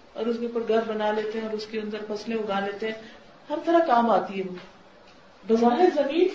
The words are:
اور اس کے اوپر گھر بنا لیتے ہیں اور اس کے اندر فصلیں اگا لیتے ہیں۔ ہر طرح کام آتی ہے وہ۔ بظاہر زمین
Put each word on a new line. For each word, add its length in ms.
اور 140
اس 140
کے 60
اوپر 220
گھر 180
بنا 260
لیتے 260
ہیں 80
اور 80
اس 160
کے 100
اندر 180
فصلیں 280
اگا 240
لیتے 260
ہیں۔ 320
ہر 140
طرح 220
کام 240
آتی 280
ہے 120
وہ۔ 40
بظاہر 460
زمین 400